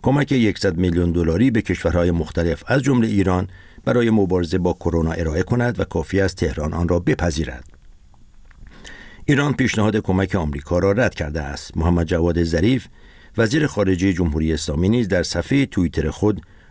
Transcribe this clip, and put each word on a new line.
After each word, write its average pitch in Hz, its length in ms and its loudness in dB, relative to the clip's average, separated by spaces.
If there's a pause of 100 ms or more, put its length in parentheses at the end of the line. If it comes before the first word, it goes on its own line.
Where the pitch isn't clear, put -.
کمک 139 300 0
یکصد 104 460 2
میلیون 87 340 2
دلاری 87 400 2
به 110 100 2
کشورهای 87 500 0
مختلف 85 560 -2
از 131 140 2
جملهٔ 123 260 2
ایران 95 400 2 (380)
برای 120 240 2
مبارزه 92 480 2
با 87 160 0
کرونا 82 380 0
ارائه 82 320 -2
کند 120 360 0
و 101 40 -2
کافی 92 380 -2
است 95 140 0
تهران 78 380 -2
آن 85 140 0
را 87 120 2
بپذیرد. 78 640 -2 (1600)
ایران 143 280 2
پیشنهاد 107 440 0
کمک 98 380 0
آمریکا 78 440 -2
را 98 120 2
رد 110 240 0
کرده 76 260 -6
است. 71 360 -10
محمد 85 300 2
جواد 85 360 2
ظریف، 85 440 0 (500)
وزیر 120 300 2
خارجهٔ 95 460 0
جمهوری 80 400 0
اسلامی، 76 360 -2
نیز 117 180 0
در 87 160 0
صفحهٔ 135 420 -2
توییتر - 440 -2
خود 104 320 0 (300)